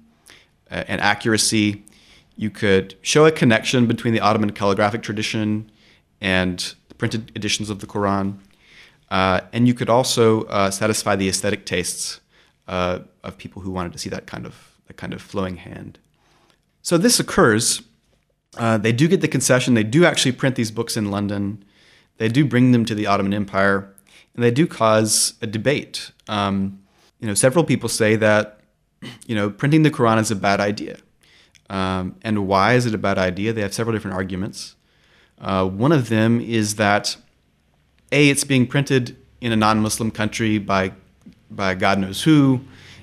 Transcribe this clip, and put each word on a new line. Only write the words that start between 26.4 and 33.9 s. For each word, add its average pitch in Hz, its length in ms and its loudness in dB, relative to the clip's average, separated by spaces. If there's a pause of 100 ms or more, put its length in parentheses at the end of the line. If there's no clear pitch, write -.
you 113 80 -6
know, 101 60 -4
several 147 300 2
people 117 240 -2
say 110 280 2
that, 107 440 0 (640)
you 117 80 -6
know, 104 160 -2
printing 147 320 2
the 151 80 4
Quran 113 280 2
is 107 120 0
a 104 60 -2
bad 101 240 0
idea. 104 360 -4 (720)
Um, 95 540 -4
and 104 240 -2
why 98 280 4
is 123 120 2
it 107 80 -2
a 101 40 -4
bad 98 200 -2
idea? 95 340 -2
They 110 80 -6
have 98 140 -6
several 113 200 -4